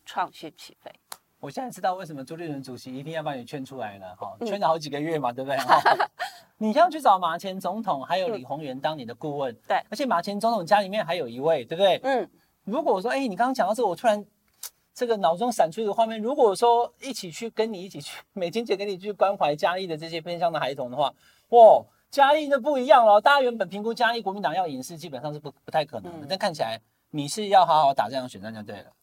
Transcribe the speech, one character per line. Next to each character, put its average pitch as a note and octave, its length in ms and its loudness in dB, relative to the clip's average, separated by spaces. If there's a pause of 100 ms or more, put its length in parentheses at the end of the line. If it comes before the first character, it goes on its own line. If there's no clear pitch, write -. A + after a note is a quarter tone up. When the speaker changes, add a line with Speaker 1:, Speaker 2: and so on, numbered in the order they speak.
Speaker 1:
创 F3 260 -6
新 D#3+ 240 -16
起 - 240 -20
飞。 - 120 -20 (480)
Speaker 2:
我 C#3+ 120 -12
现 C#4 100 -10
在 B3+ 80 -10
知 F#3 120 -16
道 F#3 140 0
为 F#3+ 100 -12
什 D#3 100 -12
么 C3+ 80 -12
朱 D#3+ 140 -14
立 E3+ 100 -10
伦 C#3 160 -8
主 B2+ 140 -14
席 B2+ 200 -14
一 C#3+ 60 -12
定 D#3 80 -12
要 D#3+ 100 -8
把 D3+ 120 -6
你 B2 100 -12
圈 C3+ 220 -12
出 C3+ 120 -16
来 G#2 200 -10
了， F#2 180 -18
哈， G2+ 240 -12
Speaker 1:
嗯。 A#3+ 80 -8
Speaker 2:
圈 G3+ 140 -4
了 F#3 40 2
好 E3 140 2
几 D3+ 100 -12
个 C#3 80 -6
月 D#3 220 -4
嘛， B2+ 100 -4
对 B2 140 -8
不 C3+ 60 -8
对？ C3+ 100 -2
Speaker 1:
<laughs> - 0 -
Speaker 2:
哈， - 500 2 (460)
你 G#3+ 160 -2
要 D#4+ 180 6
去 D#4 120 -8
找 G#3 180 6
马 E3+ 180 -2
前 F#3+ 220 -10
总 F#3+ 240 -6
统， D3 180 -4
还 D#3 160 -2
有 F3+ 120 -2
李 B2+ 160 -6
鸿 C#3+ 180 -8
源 C3 160 -8
当 D#3 180 -4
你 C3+ 60 -12
的 A#2 100 -12
顾 D3 240 -8
问。 C3 160 -4
Speaker 1:
嗯。 - 140 -20
对。 G3 100 0 (120)
Speaker 2:
而 G#3+ 80 -12
且 C#4+ 80 -4
马 F3+ 160 0
前 G3+ 180 -6
总 A3+ 140 0
统 F#3+ 120 -4
家 G3+ 140 4
里 G3 80 0
面 G3+ 180 -4
还 E3+ 100 -4
有 D#3 120 -4
一 A#2+ 140 -10
位， D3 240 0
对 E3 120 -10
不 F#3+ 60 2
对？ F3 200 4
Speaker 1:
嗯。 B3+ 280 -2 (320)
Speaker 2:
如 B3 180 -4
果 A#3 200 0
说， A#3+ 100 -4
哎， C4+ 160 -2
你 F#3+ 80 -6
刚 A#3 100 0
刚 C4 80 0
讲 G#3 140 0
到 G#3 60 0
这 A#3+ 100 -2
个， G#3 60 2
我 F3 40 -2
突 A#3+ 140 -4
然 G#3 180 2 (680)
这 - 120 -6
个 A3+ 120 0
脑 F3 180 2
中 A#3+ 160 -2
闪 A3+ 180 0
出 F#3+ 120 -6
一 A3+ 40 -2
个 G3+ 80 -2
画 A3+ 120 0
面， A3 160 -6
如 A#3 120 -2
果 A#3 220 4
说 A#3+ 340 2 (120)
一 C4+ 100 -8
起 G3 180 -10
去 A3+ 200 -10
跟 A3 240 -4
你 F3+ 100 -10
一 G3 60 -14
起 D#3+ 100 -14
去， - 220 -16 (100)
美 F3 180 2
金 A3 140 -4
姐 G#3+ 140 0
跟 G3+ 100 -6
你 G3 100 -4
去 G3+ 140 -8
关 G3+ 240 2
怀 D#3+ 180 2
嘉 F3 240 0
义 F#3+ 80 -6
的 D#3+ 120 -6
这 D#3+ 120 -12
些 E3 120 -6
偏 F3 180 -8
乡 F3 100 2
的 E3 80 -4
孩 C#3+ 160 -2
童 B2+ 160 -6
的 B2 60 -12
话， C#3 180 0 (360)
哇， G#3 340 10 (260)
嘉 C#4 240 4
义 D4+ 140 0
就 C#4 100 2
不 C4+ 200 -2
一 B3 80 -2
样 C4 200 8
了。 G#3 140 8
大 C#4+ 160 6
家 C#4 60 4
原 A#3+ 160 0
本 G3+ 100 -4
评 G3 160 -10
估 A3+ 100 -4
嘉 A#3 220 0
义 A#3 60 -6
国 G3 100 2
民 G3+ 100 -6
党 D#3+ 140 -2
要 F#3 100 0
赢 C3+ 160 -8
是 E3+ 160 -14
基 E3 120 -14
本 B2+ 120 -12
上 D3+ 120 -8
是 D3+ 40 -10
不， D3 140 -14 (140)
不 - 40 -20
太 D#3 140 0
可 C#3 160 -10
能 F3 100 -12 (120)
的， D3 40 -14
Speaker 1:
嗯。 - 40 -14
Speaker 2:
但 F#3+ 100 -6
看 G3 140 -2
起 D3 80 -6
来 A2+ 180 -4 (300)
你 D3 180 -4
是 G#3 220 -6
要 F#3+ 160 8
好 D#3 160 6
好 C#3 120 4
打 A2+ 140 -2
这 C3 80 -8
样 C3 80 -6
的 B2+ 60 -10
选 G2 120 -18
战 A2+ 140 -12
就 G#2+ 80 -12
对 G#2 140 -14
了。 - 260 -20